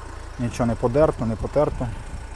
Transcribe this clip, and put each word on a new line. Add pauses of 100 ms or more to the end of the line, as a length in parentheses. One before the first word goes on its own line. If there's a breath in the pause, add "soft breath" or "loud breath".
(380)
нічого
не
подерто,
не
потерто. (480)